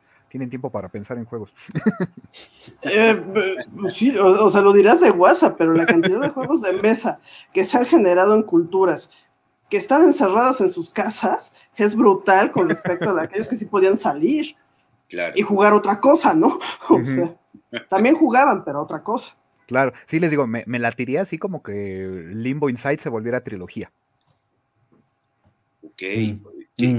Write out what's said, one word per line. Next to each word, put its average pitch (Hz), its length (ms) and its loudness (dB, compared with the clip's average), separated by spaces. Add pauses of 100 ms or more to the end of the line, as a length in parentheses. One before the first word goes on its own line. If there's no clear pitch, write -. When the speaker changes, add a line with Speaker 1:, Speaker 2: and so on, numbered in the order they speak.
(280)
Speaker 1:
tienen 127 220 -10
tiempo 131 200 -10
para 95 180 -10
pensar 113 300 -12
en 117 60 -10
juegos. 113 280 -14 (200)
<laughs> - 1080 -8
Speaker 2:
Eh, 214 320 4
b-, 190 760 -6
sí, 247 300 0
o, 196 260 6
o 196 60 6
sea, 202 100 2
lo 202 120 6
dirás 202 280 6
de 294 100 6
WhatsApp, 190 460 4
pero 165 180 2
la - 120 2
cantidad 240 340 2
de 311 100 -2
juegos 269 320 -2
de 185 100 -2
mesa 214 480 -2 (320)
que 190 120 0
se 247 140 -2
han 254 80 2
generado 202 480 4
en 220 80 4
culturas 170 680 0 (600)
que 202 60 -2
están 277 260 2
encerradas 254 580 2
en 190 80 2
sus 170 220 -8
casas - 640 -6 (240)
es 214 200 0
brutal 196 560 4
con 175 160 0
respecto 175 420 -4
a 170 120 -2
aquellos 190 260 -8
que 254 80 -6
sí 214 100 -10
podían 196 300 2
salir 175 600 -4 (520)
Speaker 3:
Claro. 87 280 -8
Speaker 2:
y 202 60 0
jugar 208 300 2
otra 202 280 0
cosa, 269 340 4
¿no? 190 240 2 (160)
<laughs> - 160 -16
O - 60 6
Speaker 1:
Ujú. 123 80 -2
Speaker 2:
sea, 151 320 -4 (520)
también 220 260 2
jugaban, 254 500 2
pero 147 180 -8
otra 156 200 -10
cosa. - 340 -8 (300)
Speaker 1:
Claro, 127 260 -2 (140)
sí 160 140 -4
les 170 100 0
digo, 143 160 -2
me, 113 200 -8
me 120 120 -6
latiría 120 440 -4
así 170 160 -10
como 180 240 -10
que 95 720 -10
Limbo 135 340 -4
Inside 139 300 -4
se - 100 -12
volviera 117 340 -6
trilogía. 95 480 -14 (1900)
Speaker 3:
Ok. - 200 -20
Speaker 4:
Mm. 104 440 -8 (300)
Speaker 3:
¿Qué? 123 120 -2
Speaker 4:
Mm, 123 100 0